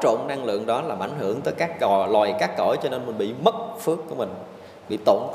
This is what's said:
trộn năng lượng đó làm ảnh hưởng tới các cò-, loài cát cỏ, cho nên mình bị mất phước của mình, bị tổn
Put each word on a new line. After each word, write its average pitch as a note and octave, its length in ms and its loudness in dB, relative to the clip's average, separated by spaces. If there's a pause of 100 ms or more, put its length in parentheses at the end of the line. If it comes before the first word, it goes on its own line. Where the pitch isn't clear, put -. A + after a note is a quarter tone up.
trộn A#2+ 260 4
năng C3+ 180 -4
lượng G#2+ 200 -2
đó A#2 160 0
làm B2+ 180 -4
ảnh B2 200 -6
hưởng C3+ 220 -2
tới - 160 -2
các E3 220 -2
cò-, G2 280 4
loài G#2 320 4
cát F#3 180 -2
cỏ, G#2 260 2
cho C#3+ 60 0
nên B2+ 160 -4
mình A2+ 120 -6
bị G#2 160 -2 (100)
mất G3+ 120 4 (240)
phước E3 200 -2 (100)
của C#3+ 60 -10
mình, A2 140 -4 (600)
bị G#2+ 160 -2
tổn G2+ 140 6 (160)